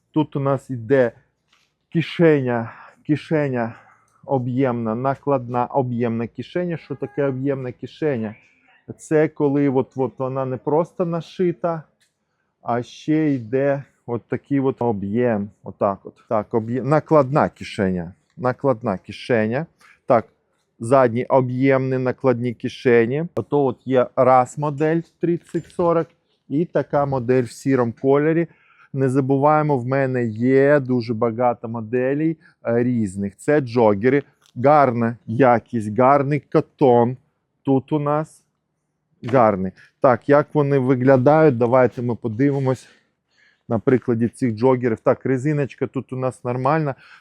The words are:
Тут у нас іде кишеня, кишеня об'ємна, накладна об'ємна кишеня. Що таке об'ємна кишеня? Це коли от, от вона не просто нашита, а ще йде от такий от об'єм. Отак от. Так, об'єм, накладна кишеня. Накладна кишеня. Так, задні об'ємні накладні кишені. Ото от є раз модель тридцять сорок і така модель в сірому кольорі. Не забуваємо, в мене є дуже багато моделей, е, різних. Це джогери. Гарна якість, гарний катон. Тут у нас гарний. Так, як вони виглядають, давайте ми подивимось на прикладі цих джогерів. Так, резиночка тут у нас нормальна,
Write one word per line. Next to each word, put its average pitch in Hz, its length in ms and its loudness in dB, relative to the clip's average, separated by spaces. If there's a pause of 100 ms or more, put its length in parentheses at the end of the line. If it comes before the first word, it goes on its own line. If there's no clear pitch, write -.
(100)
Тут 151 260 -4
у 147 40 -4
нас 135 300 -2
іде 123 420 0 (800)
кишеня, 135 800 0 (340)
кишеня 135 680 -2 (500)
об'ємна, 123 680 -2
накладна 123 680 -4
об'ємна 120 640 -4
кишеня. 170 500 -8
Що - 180 -14
таке 139 300 -6
об'ємна 131 480 -4
кишеня? 120 600 -6 (640)
Це 156 300 2
коли 143 400 0
от, 131 280 0
от 131 220 -4
вона 131 280 -6
не 127 100 -6
просто 156 500 -2
нашита, 170 760 -6 (800)
а 120 200 -4
ще 156 520 -2
йде 131 480 -2 (240)
от 117 220 -8
такий 139 320 -4
от 131 220 -2
об'єм. 107 680 -2 (120)
Отак 98 420 -4
от. - 100 -20 (140)
Так, 107 260 -2
об'єм, 117 340 -4
накладна 143 600 2
кишеня. 92 680 -4 (220)
Накладна 120 640 -2
кишеня. 113 680 -4 (400)
Так, 117 200 2 (520)
задні 123 460 2
об'ємні 131 760 0
накладні 123 560 -2
кишені. 123 720 0 (100)
Ото 143 300 -2
от 127 200 -2
є 127 220 2 (100)
раз 127 420 4
модель 151 420 -2 (200)
тридцять 175 460 -4
сорок 170 420 0 (400)
і 147 160 -2
така 143 420 -2
модель 127 360 0
в 117 80 -10
сірому 123 520 0
кольорі. 151 460 2 (440)
Не 135 160 0
забуваємо, 139 720 2
в 120 80 -6
мене 131 400 -2
є 135 540 2
дуже 123 340 -2
багато 117 540 -2
моделей, 127 680 -4 (300)
е, 120 160 0
різних. 101 540 -4
Це 151 240 0
джогери. 120 600 2 (420)
Гарна 123 520 4 (100)
якість, 113 720 0
гарний 139 420 2
катон. 127 760 2 (460)
Тут 135 300 -2
у 151 60 0
нас 147 440 -4 (800)
гарний. 110 500 2 (280)
Так, 123 280 2
як 143 260 4
вони 143 240 0
виглядають, 135 800 4
давайте 123 440 0
ми 120 120 -4
подивимось 131 760 -2 (800)
на 117 100 -2
прикладі 117 500 0
цих 117 260 -4
джогерів. 120 460 0
Так, - 260 0
резиночка 135 600 -2
тут - 260 -10
у 127 40 -10
нас 127 280 -6
нормальна, 135 500 -2 (260)